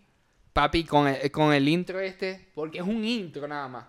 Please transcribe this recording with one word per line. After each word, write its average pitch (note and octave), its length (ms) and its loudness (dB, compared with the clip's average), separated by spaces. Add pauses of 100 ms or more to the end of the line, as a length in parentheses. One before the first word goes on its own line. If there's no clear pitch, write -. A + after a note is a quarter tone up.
(540)
papi, D3 300 2
con D3 240 4
el, C3+ 240 0
con D3+ 220 4
el C#3 140 4
intro F3+ 320 0
este, F#3+ 540 -6
porque D#3 260 -8
es F3 60 -6
un G#3+ 200 -2
intro E3+ 420 -6
nada C#3+ 200 -8
más. B2 220 -14